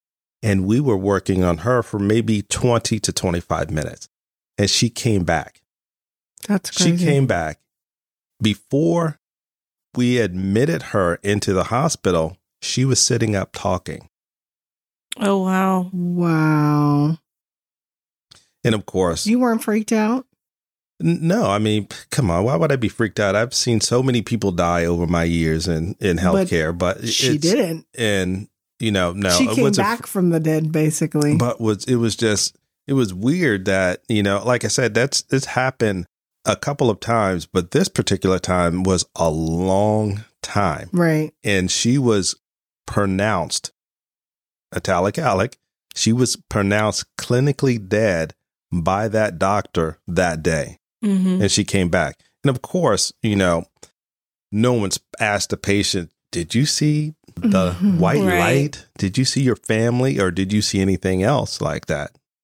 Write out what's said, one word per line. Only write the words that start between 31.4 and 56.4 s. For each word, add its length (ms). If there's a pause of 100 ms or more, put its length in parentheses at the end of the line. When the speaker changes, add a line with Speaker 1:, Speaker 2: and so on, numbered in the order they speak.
Speaker 1:
was, 240
it 120
was 200
just, 400 (300)
it 80
was 180
weird 540
that, 420
you 140
know, 200
like 220
I 40
said, 260
that's, 360
it's 140
happened 640 (380)
a 120
couple 340
of 80
times, 480
but 240
this 180
particular 520
time 420
was 220 (100)
a 160
long 920 (180)
time. 500
Speaker 2:
Right. 400 (120)
Speaker 1:
And 260
she 280
was 360 (500)
pronounced, 840 (1040)
italic 440
Alec, 380 (380)
she 180
was 220 (140)
pronounced 560 (120)
clinically 640 (100)
dead 460 (380)
by 340
that 320
doctor 680
that 340
day. 380 (240)
Speaker 3:
Mm-hmm. 380
Speaker 1:
And 100
she 100
came 280
back. 280 (240)
And 80
of 100
course, 520 (100)
you 140
know, 300 (840)
no 220
one's 260 (220)
asked 300
the 60
patient, 540 (220)
"Did 240